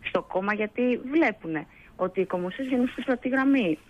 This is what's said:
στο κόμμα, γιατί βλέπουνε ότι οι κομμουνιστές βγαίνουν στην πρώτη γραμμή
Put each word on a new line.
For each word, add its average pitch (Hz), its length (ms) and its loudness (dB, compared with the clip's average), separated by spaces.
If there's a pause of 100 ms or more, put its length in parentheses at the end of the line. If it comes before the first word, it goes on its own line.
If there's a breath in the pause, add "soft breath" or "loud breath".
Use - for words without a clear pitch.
στο - 140 -2
κόμμα, 190 320 -4
γιατί 226 460 0 (120)
βλέπουνε 202 540 0 (300 loud breath)
ότι 185 260 -2
οι 185 40 2
κομμουνιστές 180 400 -4
βγαίνουν 254 220 2
στην 240 160 -6
πρώτη 254 260 -2
γραμμή 269 480 2 (120)